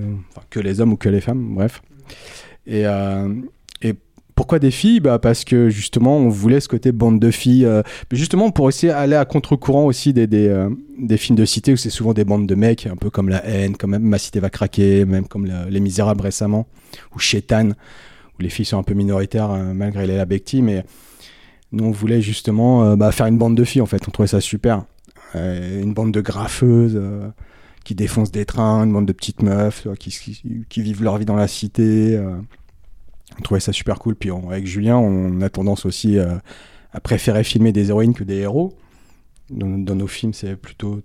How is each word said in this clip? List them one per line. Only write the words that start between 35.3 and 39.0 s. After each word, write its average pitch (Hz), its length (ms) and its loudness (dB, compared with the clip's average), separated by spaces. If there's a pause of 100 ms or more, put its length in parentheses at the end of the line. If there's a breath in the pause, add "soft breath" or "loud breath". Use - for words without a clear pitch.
a 95 100 0
tendance 98 360 -4
aussi, 104 340 0
euh, 87 160 -2 (560 loud breath)
à - 80 -12
préférer 107 460 0
filmer 113 260 2
des 101 180 2
héroïnes 113 240 2
que 104 120 -6
des 98 140 -6
héros. 139 340 -4 (760 soft breath)